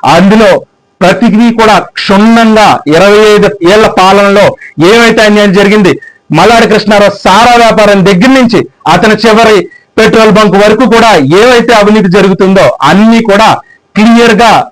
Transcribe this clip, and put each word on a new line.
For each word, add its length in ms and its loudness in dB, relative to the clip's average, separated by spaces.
అందులో 600 0
ప్రతిదీ 540 0
కూడా 240 0
క్షుణ్ణంగా 1080 0
ఇరవై 480 2
ఐదు 380 -2
ఏళ్ల 140 0
పాలనలో 720 0
ఏవైతే 280 0
అన్యాయం 300 0
జరిగింది, 480 0
మల్లాడి 360 0
కృష్ణారావు 420 0
సారా 460 0
వ్యాపారం 500 0
దగ్గర 220 0
నుంచి 400 0
అతని 220 0
చివరి 540 0
పెట్రోల్ 320 0
బంక్ 260 0
వరకు 280 0
కూడా 320 0
ఏవైతే 560 0
అవినీతి 360 0
జరుగుతుందో 720 0
అన్ని 400 0
కూడా 340 0
క్లియర్ 380 2
గా 380 0